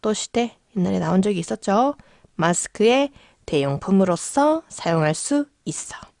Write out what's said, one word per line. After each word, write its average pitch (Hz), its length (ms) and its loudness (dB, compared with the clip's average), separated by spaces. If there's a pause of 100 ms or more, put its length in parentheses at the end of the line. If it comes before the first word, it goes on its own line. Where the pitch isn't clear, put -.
として옛날에 208 960 -2
나온 175 220 2
적이 202 180 0
있었죠. 208 560 0 (400)
마스크의 226 760 2 (340)
대용품으로서 180 1200 0
사용할 160 460 0
수 285 320 -2 (180)
있어. - 300 -10 (240)